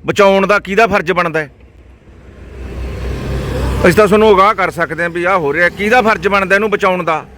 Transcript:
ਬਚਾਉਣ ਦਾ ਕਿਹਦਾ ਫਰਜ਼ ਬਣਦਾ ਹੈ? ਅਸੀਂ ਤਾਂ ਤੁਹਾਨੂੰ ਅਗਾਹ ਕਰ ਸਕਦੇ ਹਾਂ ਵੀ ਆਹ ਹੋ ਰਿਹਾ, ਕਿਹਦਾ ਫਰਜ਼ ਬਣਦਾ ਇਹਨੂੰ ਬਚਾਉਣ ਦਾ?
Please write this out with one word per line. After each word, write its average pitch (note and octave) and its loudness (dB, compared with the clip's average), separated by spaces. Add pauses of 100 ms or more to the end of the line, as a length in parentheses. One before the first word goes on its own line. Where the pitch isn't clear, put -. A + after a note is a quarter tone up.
ਬਚਾਉਣ G3 4
ਦਾ G3+ 2
ਕਿਹਦਾ G3+ 0
ਫਰਜ਼ F#3 -2
ਬਣਦਾ E3+ -2
ਹੈ? C#3+ -10 (2250)
ਅਸੀਂ F3 4
ਤਾਂ G#3+ 4
ਤੁਹਾਨੂੰ G#3+ 4
ਅਗਾਹ G3 4
ਕਰ F3+ -2
ਸਕਦੇ D#3+ -6
ਹਾਂ E3+ -4
ਵੀ F3 -6
ਆਹ F#3+ 0
ਹੋ C#3+ -2
ਰਿਹਾ, F3 2
ਕਿਹਦਾ G#3 0
ਫਰਜ਼ G3 0
ਬਣਦਾ G3 0
ਇਹਨੂੰ G#3 0
ਬਚਾਉਣ F#3 0
ਦਾ? D#3 -4 (120)